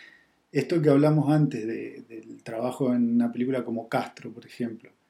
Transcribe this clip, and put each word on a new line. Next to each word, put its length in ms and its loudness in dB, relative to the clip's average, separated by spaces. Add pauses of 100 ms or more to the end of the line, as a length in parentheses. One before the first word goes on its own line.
(520)
Esto 300 0
que 80 6
hablamos 400 4
antes 380 2
de, 400 -10
del 360 -18
trabajo 500 -2
en 220 2
una 160 2
película 340 -2
como 240 -8
Castro, 420 -6
por 140 -20
ejemplo, 440 -10 (200)